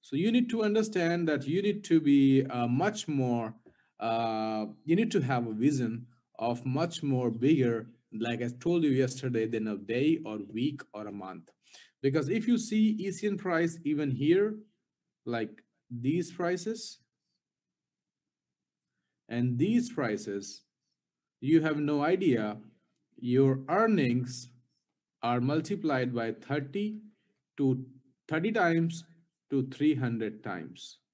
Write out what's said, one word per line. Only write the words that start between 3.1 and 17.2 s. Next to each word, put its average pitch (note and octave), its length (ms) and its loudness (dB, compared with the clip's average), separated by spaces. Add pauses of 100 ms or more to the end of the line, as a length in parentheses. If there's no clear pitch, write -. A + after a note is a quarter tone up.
uh, A2 680 -2 (200)
you D#3+ 100 2
need G#3+ 160 2
to - 100 2
have B2 260 0
a A2 60 -6
vision A#2 520 0 (320)
of A#2+ 280 -4
much D3+ 380 -4
more B2+ 260 0
bigger, A#2 580 2 (260)
like A#2 280 -4
I A#2+ 60 -4 (140)
told E3+ 220 2
you D3 80 4
yesterday, B2+ 540 0
than A2 220 -2
a G#2 80 -4
day A#2+ 500 0
or G#2+ 120 -6 (160)
week C3 280 -2 (120)
or G#2 140 -10
a G2+ 40 -10
month. F#2+ 400 -14 (500)
Because C#3 280 0
if A3 180 0
you A#3+ 100 4
see G#3+ 400 2
E F#3+ 140 -4
C G3+ 160 -4
N G3+ 100 -2
price E3+ 460 0
even D3 260 0
here, E3+ 460 2 (680)
like A2+ 380 -6 (280)
these C#3 400 -2
prices F3+ 680 -6 (2250)